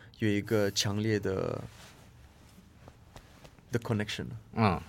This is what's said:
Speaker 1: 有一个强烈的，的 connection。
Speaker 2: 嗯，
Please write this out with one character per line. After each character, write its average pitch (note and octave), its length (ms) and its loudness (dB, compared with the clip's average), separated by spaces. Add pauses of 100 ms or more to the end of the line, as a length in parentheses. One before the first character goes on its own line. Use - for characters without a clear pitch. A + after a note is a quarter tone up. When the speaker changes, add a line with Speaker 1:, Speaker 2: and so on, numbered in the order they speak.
(200)
Speaker 1:
有 A2 80 4
一 G2+ 120 4
个 G#2 300 4
强 G2+ 320 0
烈 A2 160 2
的， F#2+ 420 -2 (2000)
的 A#2+ 80 0
connection。 G#2+ 460 -4 (260)
Speaker 2:
嗯， G2+ 360 2